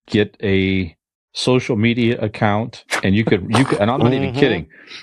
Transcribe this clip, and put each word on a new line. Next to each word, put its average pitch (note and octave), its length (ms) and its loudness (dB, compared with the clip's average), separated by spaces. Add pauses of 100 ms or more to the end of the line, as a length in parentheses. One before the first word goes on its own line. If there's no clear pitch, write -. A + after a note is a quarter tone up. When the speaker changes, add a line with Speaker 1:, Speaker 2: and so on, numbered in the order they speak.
Speaker 1:
get G#2 340 0
a F#2+ 540 0 (380)
social B2+ 420 0
media A#2 440 0
account, A2 640 -2 (200)
and G2 100 2
you A2 100 2
could, F#2+ 220 0 (100)
you C3 80 4
could, - 140 -2
and G#2 140 0
I'm C#3 80 -2
not B2 120 2
even C3+ 180 -2
Speaker 2:
Mm-hmm. A#2+ 100 -6
Speaker 1:
kidding, G#2 260 0 (360)